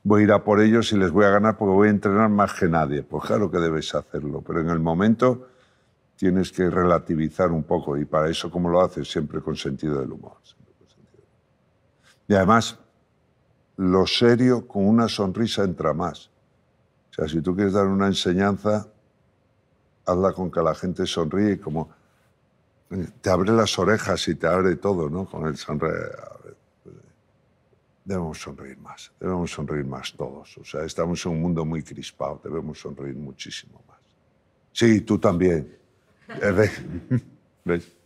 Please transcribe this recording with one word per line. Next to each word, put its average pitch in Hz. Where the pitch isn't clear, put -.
voy 104
a -
ir 104
a 101
por 104
ellos 110
y 107
les 92
voy 101
a 101
ganar 104
porque 98
voy 101
a 107
entrenar 104
más 104
que 98
nadie". 73
Pues 76
claro 107
que 90
debes 80
hacerlo, 73
pero 82
en 80
el 85
momento 107
tienes 92
que 92
relativizar 85
un 80
poco 76
y 73
para 78
eso, 82
¿cómo 87
lo 87
haces? 85
Siempre 78
con 76
sentido 71
del 64
humor. -
Siempre -
con -
sentido -
del -
humor. -
Y 104
además, 101
lo 92
serio 120
con 98
una 113
sonrisa 101
entra 80
más. 80
O -
sea, 78
si 78
tú 87
quieres 98
dar 101
una 98
enseñanza, 98
hazla 92
con 90
que 87
la 80
gente 92
sonríe, 87
como 78
te -
abre 92
las 113
orejas 98
y 87
te 82
abre 90
todo, 87
¿no? 92
Con 80
el 78
sonre-, 78
debemos 87
sonreír 69
más, -
debemos 87
sonreír 73
más 65
todos. 69
O -
sea, 78
estamos 85
en 87
un 80
mundo 85
muy 78
crispado, -
debemos 76
sonreír 69
muchísimo -
más. -
Sí, 110
tú 101
también. 87
Eh, 101
ve-, 101
<laughs> -
¿ves? 87